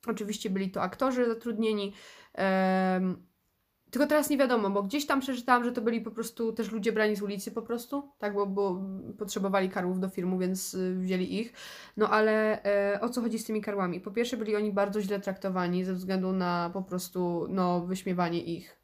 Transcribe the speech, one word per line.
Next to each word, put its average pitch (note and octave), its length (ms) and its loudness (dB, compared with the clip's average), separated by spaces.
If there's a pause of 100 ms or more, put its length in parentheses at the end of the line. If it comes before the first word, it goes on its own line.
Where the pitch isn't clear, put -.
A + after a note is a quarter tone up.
Oczywiście G#3 440 -4
byli F#3+ 200 0
to - 120 -2
aktorzy B3 440 2
zatrudnieni, A3 640 -2 (420)
em, F#3 960 2 (600)
tylko C#4 160 4
teraz D4 240 4
nie D4 60 2
wiadomo, A#3+ 340 4
bo G3+ 120 2
gdzieś C#4 240 -2
tam C4+ 140 2
przeczytałam, B3 440 2
że A#3+ 80 0
to B3 80 -2
byli A3+ 200 0
po A3 100 -8
prostu A3+ 420 -4
też A3 200 -4
ludzie A3 200 0
brani G#3+ 240 4
z G3 60 -4
ulicy G3+ 280 -4
po A3+ 120 -6
prostu, A#3+ 560 -6
tak, G#3 160 -4
bo, G3+ 120 2
bo G3 360 0 (360)
potrzebowali G3 500 0
karłów F#3 320 -2
do F#3+ 80 0
filmu, F#3 300 -2
więc, F#3 360 -2
y, F#3 240 0
wzięli F#3 420 0
ich. A#3 120 -8 (440)
No G#3+ 120 2
ale, G#3+ 560 4
e, G3+ 360 2
o A3+ 80 0
co B3 120 -2
chodzi A3+ 180 -2
z G#3 60 -6
tymi G#3+ 160 -2
karłami? F#3+ 400 -2
Po G#3 100 -10
pierwsze, A#3+ 260 0
byli G#3+ 200 0
oni G#3 160 0
bardzo G3+ 280 2
źle G3 200 -2
traktowani F#3 640 0
ze F#3 100 -2
względu F#3 380 0
na F3 400 0
po F#3+ 100 -4
prostu, F3+ 680 -2
no, F3+ 320 2
wyśmiewanie F3 640 -2
ich E3+ 420 -10